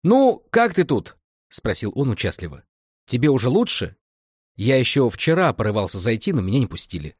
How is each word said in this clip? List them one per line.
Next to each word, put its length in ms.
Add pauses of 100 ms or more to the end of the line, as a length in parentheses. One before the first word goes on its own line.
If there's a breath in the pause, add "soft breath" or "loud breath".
"Ну, 480
как 240
ты 80
тут?" — 340 (320)
спросил 460
он 160
участливо. 540 (420)
"Тебе 220
уже 200
лучше?" 460 (640)
"Я 220
ещё 320
вчера 420
порывался 460
зайти, 340
но 80
меня 180
не 80
пустили. 540